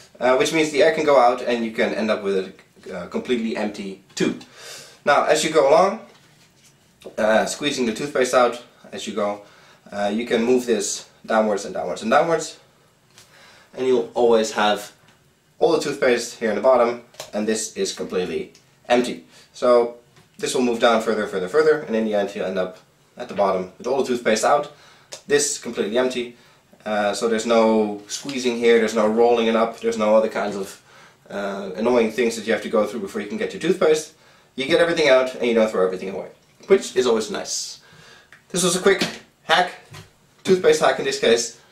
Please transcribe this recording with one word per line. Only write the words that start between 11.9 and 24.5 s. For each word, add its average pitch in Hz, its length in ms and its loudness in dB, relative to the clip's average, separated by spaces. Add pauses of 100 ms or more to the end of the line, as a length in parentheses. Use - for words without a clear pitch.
and 110 80 -2
downwards, 160 480 0 (1160)
and 131 120 -4
you'll 123 260 2
always 117 400 4
have 104 400 0 (640)
all 170 120 4
the 151 100 2
toothpaste 131 600 -2
here 113 100 -2
in 101 60 -2
the 98 60 -4
bottom, 120 400 2 (300)
and 107 140 -4
this 110 300 -4
is 98 160 -4
completely 85 600 -6 (360)
empty. - 360 0 (300)
So 120 440 2 (380)
this 147 200 -6
will 127 60 0
move 117 180 -2
down 113 220 4
further, 107 260 -2
further, 92 180 -6
further, 151 360 2
and 110 120 -8
in 110 100 0
the 107 100 -4
end 98 200 -2
you'll 92 120 -6
end 95 120 -6
up 90 200 -6 (380)
at - 120 -12
the - 60 -12
bottom 92 440 -2
with - 80 -10
all 131 160 0
the 123 60 -2
toothpaste 117 360 0
out, 143 280 2 (560)